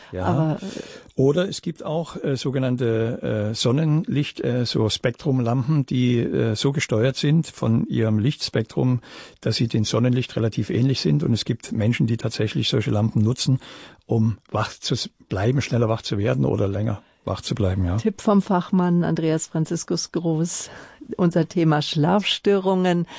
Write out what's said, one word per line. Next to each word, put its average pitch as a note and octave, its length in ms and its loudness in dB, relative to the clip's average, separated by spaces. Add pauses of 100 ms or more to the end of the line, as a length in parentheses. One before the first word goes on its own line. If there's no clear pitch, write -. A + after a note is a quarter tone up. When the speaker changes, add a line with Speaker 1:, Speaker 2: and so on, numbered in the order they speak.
(120)
Speaker 1:
ja. F#2 140 -4
Speaker 2:
Aber, D#3 340 2
äh, F#3+ 60 -10 (500)
Speaker 1:
Oder C#3+ 320 4
es - 140 -8
gibt - 200 -8
auch, - 400 -6
äh, C#3 140 -2
sogenannte, A#2+ 1120 -2
äh, A#2 40 -4
Sonnenlicht-, D3 880 0
äh, B2 220 0
so A2 240 0
Spektrumlampen, C3 960 0
die, B2 320 2
äh, A#2 360 0
so C#3 180 0
gesteuert B2+ 440 0
sind D3+ 300 2
von - 400 0
ihrem A2 320 0
Lichtspektrum, B2 800 0 (400)
dass A2+ 160 -2
sie A#2 120 0
dem A2 160 0
Sonnenlicht B2 520 0
relativ A2+ 320 -2
ähnlich C3 320 2
sind. D3 240 2
Und A#2 80 2
es - 140 -2
gibt - 260 -4
Menschen, A#2 340 2
die A2+ 120 0
tatsächlich A2+ 500 -2
solche A#2 220 0
Lampen A2 320 2
nutzen, B2+ 360 2 (460)
um A2 320 2 (140)
wach G#2 200 -2
zu - 240 -6
s-, - 140 -4 (220)
bleiben, A2+ 320 0
schneller A#2 260 0
wach A2 140 -2
zu - 160 -4
werden B2+ 260 0
oder G#2 240 0
länger G#2 340 -4 (220)
wach F#2+ 180 -4
zu - 120 -6
bleiben, F#2 300 0
ja. F2+ 120 0
Speaker 2:
Tipp G#3 260 -2
vom G3+ 180 4
Fachmann F3+ 640 2
Andreas D#3+ 440 0
Franziskus - 640 -4
Groß. E3 580 -2 (480)
Unser E3+ 280 2
Thema D#3+ 360 2
Schlafstörungen. F#3 1200 2 (120)